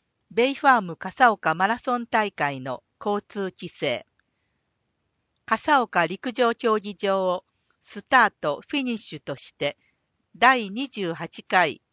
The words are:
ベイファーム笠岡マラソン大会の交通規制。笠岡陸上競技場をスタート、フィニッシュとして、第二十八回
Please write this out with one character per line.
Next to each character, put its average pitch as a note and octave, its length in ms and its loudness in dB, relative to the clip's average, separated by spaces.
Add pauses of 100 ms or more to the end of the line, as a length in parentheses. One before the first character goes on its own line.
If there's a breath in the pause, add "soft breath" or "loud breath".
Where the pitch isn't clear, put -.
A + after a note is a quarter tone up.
(300)
ベ A#3 200 2
イ C#4 40 -6
フ C#4+ 140 2
ァ B3+ 100 8
ー - 20 2
ム E3+ 160 -8
笠 A3 360 2
岡 E3 220 -2
マ F3+ 120 0
ラ A#3 120 -2
ソ B3 200 -4
ン A#3 80 -8
大 G#3+ 240 -2
会 C#3+ 300 -4
の B2+ 240 -8 (200)
交 G#3 220 0
通 G3 240 -8
規 F3+ 180 -16
制。 B2+ 380 -6 (1400)
笠 C4 360 2
岡 F3+ 240 0
陸 G3 260 -8
上 A#3 220 0
競 A3 240 0
技 G3+ 160 -10
場 G3 320 -2
を F3+ 180 -4 (360)
ス - 220 -16
タ B3 240 4
ー G3 140 -2
ト、 D3 260 -4
フ D4 120 -4
ィ C#4 40 -2
ニ B3 120 -4
ッ - 20 -6
シ E3 200 -12
ュ - 20 -12
と - 180 -8
し - 180 -16
て、 C#3+ 220 -4 (600)
第 A#3 340 4
二 C4 180 -6
十 F#3 240 -4
八 E3 300 -10
回 F3 400 2 (100)